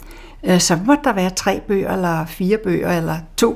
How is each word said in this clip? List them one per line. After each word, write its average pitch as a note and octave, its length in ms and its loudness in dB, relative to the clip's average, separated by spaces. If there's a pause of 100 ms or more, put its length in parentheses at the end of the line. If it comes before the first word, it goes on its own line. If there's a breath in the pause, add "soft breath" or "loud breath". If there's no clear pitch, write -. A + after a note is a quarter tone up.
(440 loud breath)
Øh, F3+ 160 4
så C4 260 2
måtte D4 180 4
der B3+ 100 2
være F#3 160 0
tre F#3+ 380 -2
bøger, G3 260 0
eller E3+ 320 -2
fire F#3 380 -2
bøger, F3 340 0
eller D#3+ 180 -2 (220)
to A#3 180 4